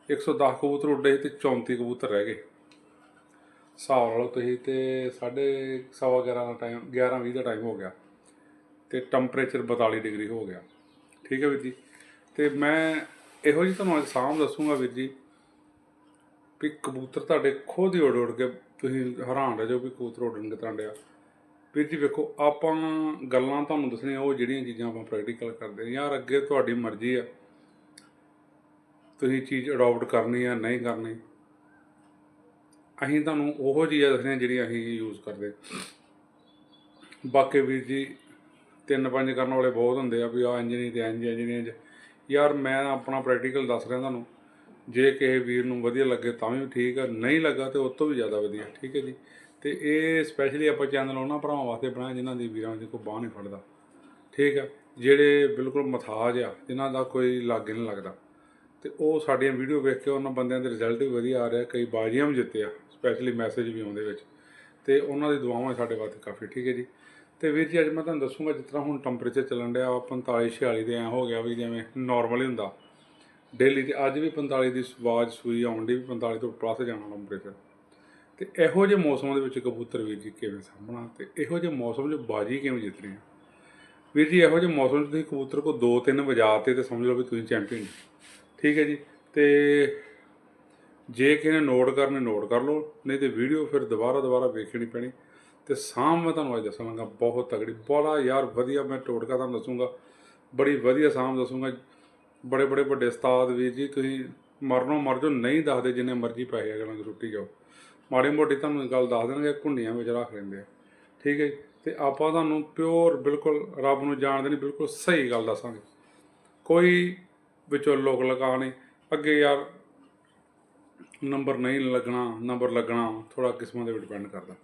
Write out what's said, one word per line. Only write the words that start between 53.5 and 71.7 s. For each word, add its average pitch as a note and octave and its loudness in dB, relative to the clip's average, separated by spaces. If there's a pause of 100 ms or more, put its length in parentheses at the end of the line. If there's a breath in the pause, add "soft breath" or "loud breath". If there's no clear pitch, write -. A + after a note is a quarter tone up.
ਠੀਕ C#3+ 4
ਆ, C3+ -4 (300)
ਜਿਹੜੇ C#3+ 8
ਬਿਲਕੁਲ C3+ -2
ਮਥਾਜ A#2+ -2
ਆ, G#2 -6 (120)
ਜਿਨ੍ਹਾਂ C3+ -4
ਦਾ C3 0
ਕੋਈ B2+ 0
ਲਾਗੇ A2 -2
ਨਹੀਂ A#2 -4
ਲੱਗਦਾ, G2 -8 (680 soft breath)
ਤੇ - -8 (100)
ਉਹ D#3 2
ਸਾਡੀਆਂ C3+ 2
ਵੀਡੀਓ C3 0
ਵੇਖ C3 2
ਕੇ - -2
ਉਹਨਾਂ C3+ -2
ਬੰਦਿਆਂ B2+ 0
ਦੇ B2+ -2
ਰਿਜ਼ਲਟ A2+ -2
ਵੀ C#3 0
ਵਧੀਆ B2 0
ਆ A#2 0
ਰਿਹਾ, A#2+ 0
ਕਈ A#2+ -2
ਬਾਜ਼ੀਆਂ A2+ 0
ਵੀ D3 0
ਜਿੱਤੇ A2 -2
ਆ, G2+ -4
specially B2 -2
ਮੈਸੇਜ A#2 -2
ਵੀ A2 -8
ਆਉਂਦੇ G#2 -8
ਵਿੱਚ, G#2 -8 (640 loud breath)
ਤੇ C#3 6
ਉਹਨਾਂ C#3+ 0
ਦੀ C#3+ 2
ਦੁਆਵਾਂ B2 -2
ਸਾਡੇ A#2 -2
ਵਾਸਤੇ G#2+ -6
ਕਾਫੀ। G#2 -12
ਠੀਕ B2+ -6
ਹੈ B2+ 2
ਜੀ, B2 -6 (540 loud breath)
ਤੇ D#3 0
ਵੀਰ D#3 2
ਜੀ E3 0
ਅੱਜ D3+ 4
ਮੈਂ D#3 -2
ਤੁਹਾਨੂੰ D3+ -2
ਦੱਸੂਗਾ D#3 -4
ਜਿਸ C3 -6
ਤਰ੍ਹਾਂ C#3+ -4
ਹੁਣ D3 -2
ਟੈਂਪਰੇਚਰ B2 -2
ਚੱਲਣ A#2+ -2
ਡਿਆ B2+ 0
ਵਾ B2 0
ਪੰਤਾਲੀ B2 0
ਛਿਆਲੀ A2+ 0
ਦੇ A#2 -2
ਐਂ A#2 -4
ਹੋ B2 -2
ਗਿਆ A2+ -2
ਵੀ A#2 -2
ਜਿਵੇਂ A#2 -4 (140)